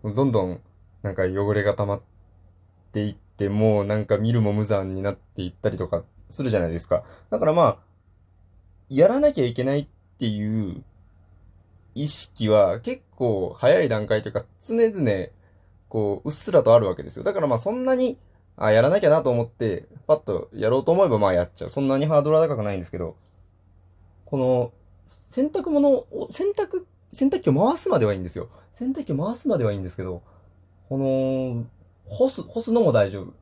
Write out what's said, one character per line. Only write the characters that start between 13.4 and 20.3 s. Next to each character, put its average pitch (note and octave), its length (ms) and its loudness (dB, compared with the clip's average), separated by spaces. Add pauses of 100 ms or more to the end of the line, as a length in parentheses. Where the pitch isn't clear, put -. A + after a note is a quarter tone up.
早 D#3+ 240 4
い D3+ 80 0
段 G#2+ 180 -2
階 G#2+ 140 2
と G#2+ 80 -10
い - 20 -8
う - 20 -20
か、 G2+ 120 -6 (160)
常 - 160 -8
々 E3+ 520 0 (600)
こ G2+ 360 -2
う、 D3+ 40 -6
う - 20 -6
っ D3 40 -8
す - 180 -8
ら D#3+ 100 6
と A2+ 120 6
あ A#2+ 40 8
る A2 80 4
わ F#2 100 -2
け C#2+ 60 -12
で C#2+ 80 -14
す - 60 -16
よ。 - 80 -12
だ G3+ 80 0
か F#3+ 80 -2
ら D3+ 60 0
ま B2+ 80 2
あ、 A2+ 40 -2
そ F#3+ 120 -4
ん B3+ 140 -4
な C4 100 2
に、 B3+ 240 -2 (380)
あ、 G#2+ 160 2
や A2+ 100 6
ら C#3 80 4
な G3+ 100 2
き F#3+ 60 2
ゃ D3 40 6
な D3+ 120 4
と C3+ 80 0
思 A#2+ 140 0
っ A#2 40 -8
て、 G#2+ 380 -6 (200)
パ D#3 80 4
ッ D#3 80 -4
と F2 300 -6